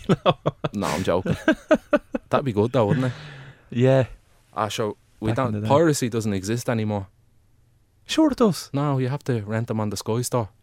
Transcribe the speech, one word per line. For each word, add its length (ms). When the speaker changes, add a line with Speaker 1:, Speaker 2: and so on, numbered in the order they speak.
Speaker 1:
<laughs> 220
No. 120
Speaker 2:
No, 140
I'm 160
joking. 380
Speaker 1:
<laughs> 880
Speaker 2:
That'd 160
be 80
good 180
though, 160
wouldn't 180
it? 60
Speaker 1:
Yeah. 360
Speaker 2:
Ah, 120
sure. 280
We 120
Speaker 1:
Back 60
in 60
Speaker 2:
don't, 100
Speaker 1:
the 80
day. 60
Speaker 2:
piracy 420
doesn't 240
exist 360
anymore. 360
Speaker 1:
Sure 240
it 80
does. 340
Speaker 2:
No, 240
you 120
have 160
to 160
rent 260
them 120
on 120
the 60
Sky 260
Store. 260